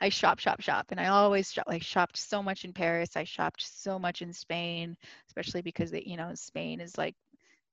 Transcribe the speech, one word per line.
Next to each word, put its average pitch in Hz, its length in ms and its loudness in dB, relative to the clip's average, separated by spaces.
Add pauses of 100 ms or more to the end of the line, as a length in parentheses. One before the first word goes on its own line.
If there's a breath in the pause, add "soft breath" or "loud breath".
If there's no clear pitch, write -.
I 196 80 6
shop, 214 300 4
shop, - 220 2
shop. - 300 0
And 185 80 -4
I 180 80 2
always 202 440 6
shop, - 160 -2
like, 170 160 -2
shopped - 340 2
so 202 260 -2
much 190 220 -4
in 180 80 -10
Paris. 170 440 0
I 156 80 -2
shopped - 380 -4
so - 360 -6
much 175 220 -2
in 175 120 -10
Spain, 170 600 -4 (320 soft breath)
especially - 340 -6
because 170 300 -4
they, 165 140 -4
you 175 120 -8
know, 165 180 -6
Spain 165 460 -8
is, 170 160 -14
like, 160 180 -2 (580)